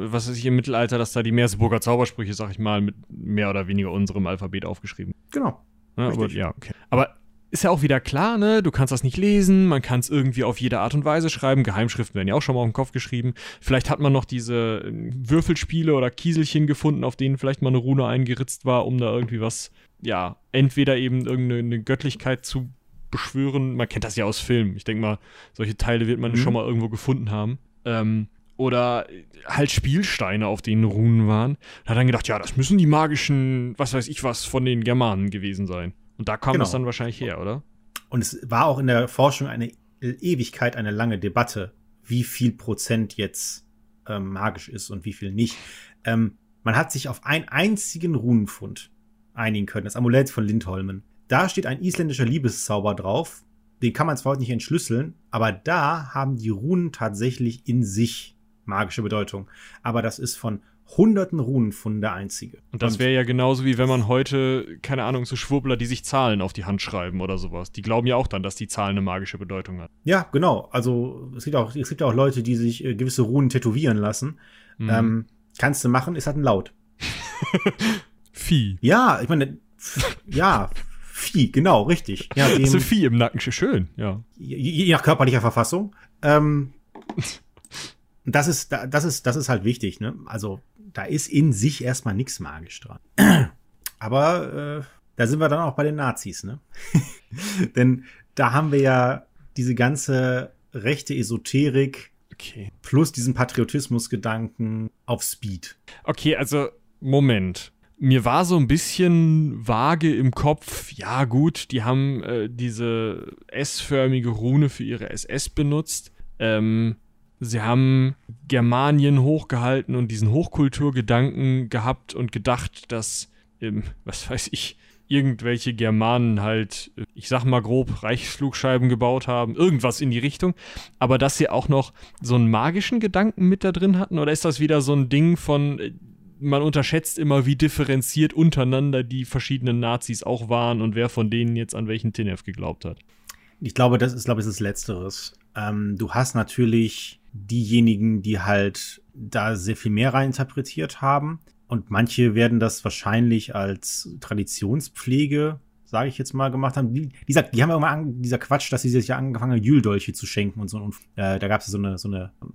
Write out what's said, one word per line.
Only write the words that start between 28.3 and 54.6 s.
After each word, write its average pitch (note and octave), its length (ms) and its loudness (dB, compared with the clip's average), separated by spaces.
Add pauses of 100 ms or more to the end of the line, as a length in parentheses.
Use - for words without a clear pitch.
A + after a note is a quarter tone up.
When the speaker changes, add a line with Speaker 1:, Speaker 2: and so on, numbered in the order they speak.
Speaker 1:
oder B2 500 0 (380)
halt C#3 260 0
Spielsteine, A2 760 0
auf G2+ 140 -2
denen A2 240 2
Runen A2 420 4
waren. A2 240 2 (320)
Und - 60 -12
hat A#2 80 2
dann B2+ 100 4
gedacht, A#2+ 200 0
ja, G#2 120 -2
das - 180 -8
müssen C#3 200 4
die F3 80 6
magischen, C#3 920 2
was C3 160 -2
weiß B2 140 -2
ich D3 160 -10
was, B2 220 -4
von B2+ 200 -2
den A#2+ 180 0
Germanen A2 460 2
gewesen G2 380 -4
sein. F2+ 260 -6 (240)
Und - 120 -6
da G#2+ 80 -2
kam C3 160 0
Speaker 2:
Genau. C#3+ 100 2
Speaker 1:
das F#2 80 -2
dann B2+ 140 -2
wahrscheinlich A#2 340 -6
her, F#2 220 -6
oder? A2+ 220 -6 (460)
Speaker 2:
Und B2 120 -2
es - 220 -6
war C3+ 220 2
auch C#3 140 2
in C3+ 80 0
der B2 220 4
Forschung C#3 380 2
eine A#2 240 -6 (300)
Ewigkeit, B2+ 760 -2
eine G#2 140 -4
lange A2 280 0
Debatte, G2+ 540 -2 (320)
wie A#2+ 180 0
viel A#2+ 300 0
Prozent A2+ 640 -4
jetzt, - 480 -6 (420)
ähm, G2+ 240 -6
magisch G2 380 -6
ist G#2+ 200 -14
und F#2+ 140 -12
wie G2+ 100 -8
viel F#2+ 200 -10
nicht. A2+ 240 0 (480)
Ähm, A2+ 320 0 (260)
man A2+ 140 0
hat D#3+ 140 0
sich C3+ 180 -8
auf - 160 -12
einen D#3+ 240 -2
einzigen E3+ 640 0
Runenfund A2+ 760 -2 (420)
einigen A2 320 -2
können, G2+ 200 -6
das G#2 120 -10
Amulett B2 320 4
von A2 160 -4
Lindholmen. F#2+ 580 -4 (240)
Da E3+ 220 2
steht - 160 -4
ein C3+ 180 -6
isländischer D3+ 420 -2
Liebeszauber G#2+ 720 -2
drauf. G2+ 480 -4 (380)
Den A#2+ 100 2
kann D#3 160 0
man D3+ 80 0
zwar C3+ 160 -2
heute C3+ 100 -2
nicht B2 100 -4
entschlüsseln, B2+ 640 -2 (160)